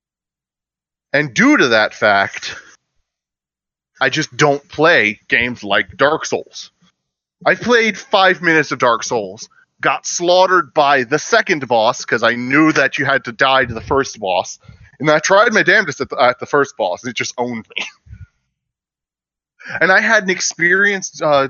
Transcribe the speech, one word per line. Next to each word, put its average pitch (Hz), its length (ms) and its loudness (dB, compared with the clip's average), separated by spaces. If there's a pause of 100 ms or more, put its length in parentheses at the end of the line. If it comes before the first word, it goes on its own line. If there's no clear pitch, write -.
(1120)
And 143 220 -2
due 285 240 2
to 151 100 2
that 110 240 2
fact, 101 640 -2 (1400)
I 135 100 2
just 147 260 -6
don't 143 320 0
play 139 600 2
games 120 340 -2
like 101 340 -2
Dark 147 280 0
Souls. - 460 -8 (720)
I 170 100 2
played 220 440 0
five 185 440 2
minutes 160 300 2
of 131 60 -6
Dark 117 240 2
Souls, 107 460 -6 (320)
got 151 260 -4
slaughtered 175 680 2
by 139 300 2
the 139 140 -2
second 180 500 -2
boss 117 360 0
'cause 117 180 -2
I 117 120 2
knew 139 380 2
that 139 260 -2
you 139 60 -4
had 135 200 -2
to 120 80 -10
die 135 320 2
to 120 100 -6
the 110 60 -8
first 135 400 -2
boss, 92 380 -4 (400)
and 151 120 0
I 156 80 4
tried 208 340 2
my 196 100 2
damnedest 175 380 0
at 127 100 -6
the, - 100 -6
at 123 180 2
the 120 80 -12
first 143 300 -2
boss, 95 260 -4
and 123 80 -8
it 113 60 -10
just - 220 -6
owned 120 280 -8 (100)
me. - 140 -8
<laughs> - 40 -20 (1900)
And 175 120 2
I 202 80 4
had 214 240 0
an 190 60 -4
experienced, 185 920 -2
uh, 143 280 2